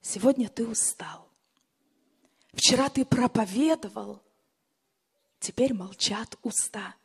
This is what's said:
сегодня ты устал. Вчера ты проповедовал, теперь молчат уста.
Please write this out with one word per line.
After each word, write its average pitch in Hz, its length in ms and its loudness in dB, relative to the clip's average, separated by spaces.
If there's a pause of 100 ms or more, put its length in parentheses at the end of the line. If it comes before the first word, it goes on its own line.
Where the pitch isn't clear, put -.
сегодня 240 480 2
ты 226 180 -4
устал. - 640 -6 (1200)
Вчера 262 340 4
ты 269 160 0
проповедовал, 226 1160 0 (1160)
теперь 254 360 0
молчат 202 680 -6
уста. 202 640 -6